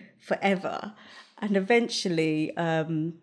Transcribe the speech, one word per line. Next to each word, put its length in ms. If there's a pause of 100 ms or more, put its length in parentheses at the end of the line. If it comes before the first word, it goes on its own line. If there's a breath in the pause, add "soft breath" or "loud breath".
<laughs> 100
forever, 760 (440 loud breath)
and 180
eventually, 1040
um, 640